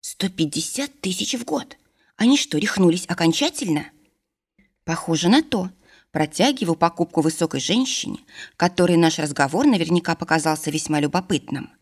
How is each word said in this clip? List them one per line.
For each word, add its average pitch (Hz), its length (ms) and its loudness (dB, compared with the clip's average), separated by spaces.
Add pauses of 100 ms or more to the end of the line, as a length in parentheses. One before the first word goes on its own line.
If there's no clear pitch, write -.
Сто - 280 -6
пятьдесят 175 720 -6
тысяч 196 340 -6
в 240 100 -8
год! - 320 -6 (400)
Они 247 200 4
что, 156 220 -2
рехнулись 180 500 2
окончательно? 170 800 -2 (920)
Похоже 165 440 -2
на 277 140 6
то. 185 280 -4 (400)
Протягиваю 175 640 0
покупку 170 460 0
высокой 160 400 -2
женщине, - 600 -2 (360)
которой 180 400 2
наш 160 220 4
разговор 151 480 0
наверняка 170 480 2
показался 156 560 -2
весьма 151 300 -2
любопытным. 147 680 -4 (120)